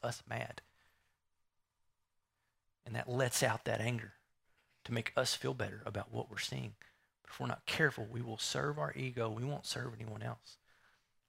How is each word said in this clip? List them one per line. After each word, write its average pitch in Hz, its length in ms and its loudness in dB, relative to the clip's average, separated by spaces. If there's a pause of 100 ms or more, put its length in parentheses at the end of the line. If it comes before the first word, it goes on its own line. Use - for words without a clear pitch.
us 120 260 0
mad. 117 320 -4 (2250)
And 117 100 -6
that 123 140 0
lets 123 340 4
out 113 220 4
that 110 160 2
anger 113 320 0 (720)
to 120 80 -4
make 117 240 0
us 127 180 6
feel 131 200 0
better 104 320 -2
about 104 260 -4
what 117 180 -4
we're 104 80 -6
seeing. 123 360 -4 (480)
But - 100 -20
if - 80 -10
we're 127 60 0
not - 180 -2
careful, 131 440 4
we 120 120 -4
will 113 160 -4
serve 143 420 0
our 147 160 0
ego. 123 360 0
We 113 140 -2
won't 135 200 -2
serve 123 340 -2
anyone 110 240 -6
else. - 360 -8 (720)